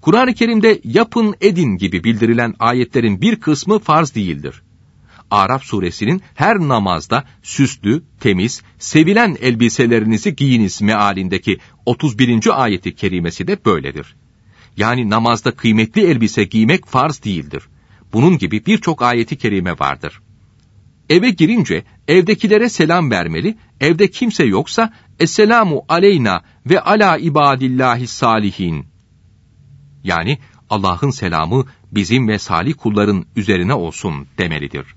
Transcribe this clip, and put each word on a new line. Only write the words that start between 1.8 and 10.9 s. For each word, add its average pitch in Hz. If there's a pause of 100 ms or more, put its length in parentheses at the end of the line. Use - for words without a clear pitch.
bildirilen 113
ayetlerin 117
bir 214
kısmı 185
farz 160
değildir. 78 (680)
Araf 104
suresinin 95 (120)
"Her 202
namazda 113 (180)
süslü, 131 (180)
temiz, 104 (160)
sevilen 190
elbiselerinizi 117
giyiniz" 117
mealindeki 98 (280)